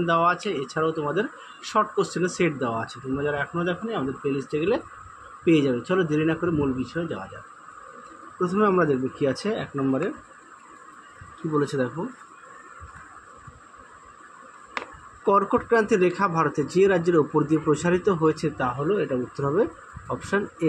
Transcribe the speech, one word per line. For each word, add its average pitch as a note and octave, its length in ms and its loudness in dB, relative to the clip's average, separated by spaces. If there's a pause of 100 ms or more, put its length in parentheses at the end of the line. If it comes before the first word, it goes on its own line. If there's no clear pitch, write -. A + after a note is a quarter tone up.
দেওয়া E3+ 260 4
আছে, F#3+ 140 -6 (140)
এছাড়াও D#3+ 360 -2
তোমাদের D3+ 260 0 (440)
short G#3 260 2
কোশ্চেনের F3 420 0
set E3+ 160 2 (100)
দেওয়া A2+ 220 -2
আছে। - 200 -12
তোমরা C3+ 220 -4
যারা D3 180 -2
এখনও E3+ 260 -4
দেখোনি, G3+ 280 -4
আমাদের C3+ 220 -2
প্লেলিস্টে C#3 420 -2
গেলে G#3+ 140 2 (680)
পেয়ে D#3+ 200 6
যাবে। B2 140 2 (100)
চলো F#3 220 2
দেরি D3+ 200 2
না D#3+ 100 2
করে F3 180 0
মূল C#3 120 2 (100)
বিষয়ে E3 320 -4
যাওয়া G2 200 -8
যাক। - 120 -18 (920)
প্রথমে F#3 320 0
আমরা F3+ 200 4
দেখব C3 140 0 (120)
কী D3 160 -2
আছে - 160 -6 (160)
এক - 140 -12
নম্বরে, C3+ 280 0 (1300)
কী E3+ 160 -6
বলেছে C#3+ 280 0
দেখো। B2+ 200 -6 (3250)
কর্কট G3+ 400 4
ক্রান্তির A3 380 4
রেখা G3 200 0 (100)
ভারতে D3+ 240 0 (120)
যে F3+ 100 4 (100)
রাজ্যের E3+ 320 4
ওপর D3+ 240 0
দিয়ে D#3 180 2
প্রসারিত F3 420 2 (120)
হয়েছে D#3 260 2 (140)
তা B2+ 80 0 (100)
হলো, D#3+ 160 0 (100)
এটা C3 200 -2
উত্তর - 240 -8
হবে F3 140 2 (520)
option - 280 -2 (260)